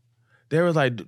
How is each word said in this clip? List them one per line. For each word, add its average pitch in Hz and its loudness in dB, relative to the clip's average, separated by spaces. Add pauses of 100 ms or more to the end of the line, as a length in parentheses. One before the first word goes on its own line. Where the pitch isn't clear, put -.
(480)
They 151 0
was 170 0
like, 131 0
"D-, - -12